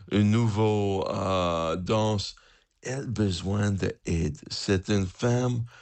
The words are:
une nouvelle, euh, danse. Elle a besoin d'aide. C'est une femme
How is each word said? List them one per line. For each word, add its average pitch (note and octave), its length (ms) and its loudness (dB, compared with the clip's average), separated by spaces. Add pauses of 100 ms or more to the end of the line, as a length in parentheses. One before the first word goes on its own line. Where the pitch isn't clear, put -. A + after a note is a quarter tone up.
une G#2 220 4
nouvelle, G#2+ 800 2
euh, F2 680 0
danse. G#2+ 600 0 (480)
Elle C3+ 200 -6
a - 20 -8
besoin G2+ 680 0
d'aide. E2+ 680 -2 (120)
C'est - 380 -2
une G2+ 180 0
femme B2 600 0 (160)